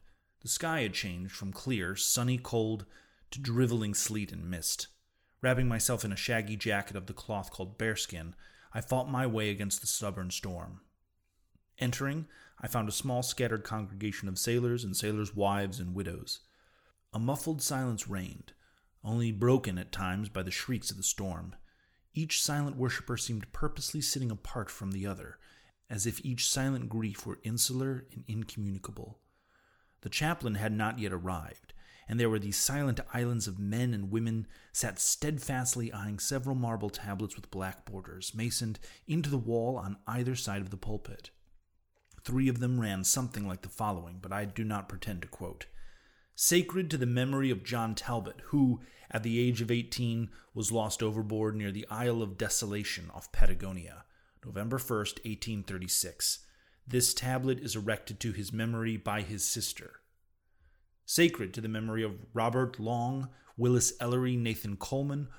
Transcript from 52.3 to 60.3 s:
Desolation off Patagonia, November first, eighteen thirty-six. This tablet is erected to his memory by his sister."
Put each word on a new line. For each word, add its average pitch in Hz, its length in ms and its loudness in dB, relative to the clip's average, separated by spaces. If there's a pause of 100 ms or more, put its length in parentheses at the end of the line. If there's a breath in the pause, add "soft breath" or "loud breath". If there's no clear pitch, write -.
Desolation 101 760 -2
off - 200 -12
Patagonia, 92 720 8 (400 soft breath)
November 113 320 -2
first, 107 480 -2
eighteen 110 360 -4
thirty-six. - 840 -2 (420 soft breath)
This 123 260 4
tablet 131 460 0
is 110 160 -4
erected 104 460 -2
to 117 100 0
his 101 220 -6
memory 113 420 0
by 107 280 -2
his 98 220 -4
sister." - 540 -4 (1120)